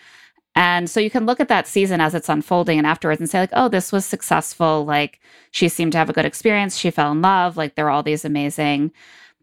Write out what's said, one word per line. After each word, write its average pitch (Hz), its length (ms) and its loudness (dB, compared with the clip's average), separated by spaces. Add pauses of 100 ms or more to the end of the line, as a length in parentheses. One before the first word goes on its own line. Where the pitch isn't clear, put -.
(560)
And 175 340 2
so - 100 -2
you 214 120 0
can 220 160 0
look 247 120 2
at 294 100 0
that 208 180 2
season 190 340 0
as 160 140 0
it's 165 140 -4
unfolding 170 500 0
and 151 80 2
afterwards 156 320 0
and 165 100 -6
say, 190 100 0
like, 185 140 0
"Oh, 254 140 4
this 196 240 -2
was 196 140 0
successful." 160 800 -2
Like, 147 340 -2 (320)
she 175 180 2
seemed 165 220 -2
to 165 80 2
have 160 100 2
a 160 40 -4
good 156 120 0
experience. 202 520 0
She 180 120 -2
fell 147 220 0
in 156 100 0
love. 180 360 2
Like, 151 180 -4
there 151 100 0
were 147 60 2
all 147 100 0
these 151 240 -4
amazing 147 640 -2 (520)